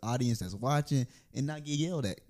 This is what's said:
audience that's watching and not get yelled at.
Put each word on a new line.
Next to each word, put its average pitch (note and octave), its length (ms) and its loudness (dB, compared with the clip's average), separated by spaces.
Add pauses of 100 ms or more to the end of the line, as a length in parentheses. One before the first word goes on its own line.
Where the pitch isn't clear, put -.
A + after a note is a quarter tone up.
audience A#2+ 360 2
that's F#2 160 -6
watching C3+ 520 2 (280)
and C3+ 120 -2
not D3+ 180 -6
get D3 140 -4
yelled D#3+ 280 0
at. F#2 120 -4 (120)